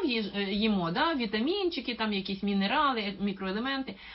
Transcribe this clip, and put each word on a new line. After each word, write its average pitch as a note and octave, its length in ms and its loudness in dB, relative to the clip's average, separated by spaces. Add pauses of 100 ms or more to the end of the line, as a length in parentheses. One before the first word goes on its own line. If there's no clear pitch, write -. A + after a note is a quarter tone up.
в'їж-, A3+ 320 0
е, G3 160 0
їмо, G3+ 380 2
да, D#4 240 2
вітамінчики, C4 800 0
там A3 180 0
якісь G3 300 -2
мінерали, A3 580 2
е, G3+ 200 -4
мікроелементи. G3+ 760 -2 (200)